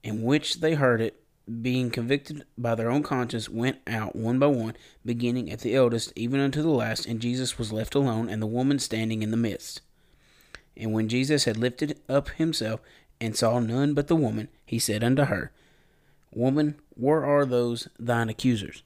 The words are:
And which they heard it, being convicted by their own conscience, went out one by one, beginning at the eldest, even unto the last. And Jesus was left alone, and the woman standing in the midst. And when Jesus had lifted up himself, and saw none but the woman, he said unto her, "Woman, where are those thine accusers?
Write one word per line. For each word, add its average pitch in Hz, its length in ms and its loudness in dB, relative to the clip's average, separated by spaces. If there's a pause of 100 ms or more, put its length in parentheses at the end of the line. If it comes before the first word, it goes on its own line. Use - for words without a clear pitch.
And 107 180 -4
which 143 380 0
they 160 160 2
heard 123 260 4
it, 113 160 -2 (440)
being 127 280 2
convicted 139 560 -4 (120)
by 117 180 0
their 113 140 -2
own 143 140 2
conscience, 123 460 -4
went 117 380 -2
out 110 280 -4
one 113 220 0
by 139 100 6
one, 113 260 0 (300)
beginning 120 480 -2
at 113 80 -10
the 113 160 -2
eldest, 117 400 2
even 123 240 -2
unto 139 220 0
the 165 80 2
last. 113 360 0
And 117 140 -4
Jesus 123 380 -2
was 110 160 -4
left 110 220 -4
alone, 117 340 2
and 110 120 -4
the 110 60 -2
woman 131 320 0
standing 110 420 -2
in 107 100 -2
the 113 60 0
midst. - 440 -4 (960)
And 110 160 -4
when 110 160 0
Jesus 131 360 2
had 110 120 0
lifted 123 500 -2
up 139 220 2
himself, 117 500 -2 (400)
and 113 160 -4
saw 120 240 2
none 127 340 2
but 143 140 0
the 170 80 4
woman, 110 320 0 (180)
he - 140 -4
said 107 240 0
unto 131 220 4
her, - 260 -4 (800)
"Woman, 147 480 2 (120)
where 147 340 0
are 143 200 4
those 120 420 0 (120)
thine 117 300 0
accusers? 113 560 -2